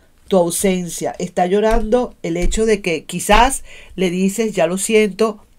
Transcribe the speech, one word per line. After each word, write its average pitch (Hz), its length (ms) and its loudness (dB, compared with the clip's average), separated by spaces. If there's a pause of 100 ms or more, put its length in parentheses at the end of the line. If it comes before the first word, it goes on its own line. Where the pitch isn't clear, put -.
(300)
tu 196 80 2
ausencia, 175 840 -2
está 180 280 -2
llorando 220 760 0
el 170 140 -4
hecho 175 280 0
de 214 160 2
que 160 220 -4
quizás 220 640 2 (300)
le 185 140 0
dices, 196 440 -2
"Ya 170 140 2
lo 180 100 -2
siento, 214 680 0 (140)